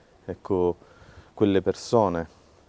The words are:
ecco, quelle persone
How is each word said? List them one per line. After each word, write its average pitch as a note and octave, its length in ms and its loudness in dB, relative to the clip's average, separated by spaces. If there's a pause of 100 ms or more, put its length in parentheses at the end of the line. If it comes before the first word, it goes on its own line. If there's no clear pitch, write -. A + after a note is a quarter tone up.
(240)
ecco, F2+ 520 -2 (580)
quelle G2 260 2
persone F#2 680 0 (420)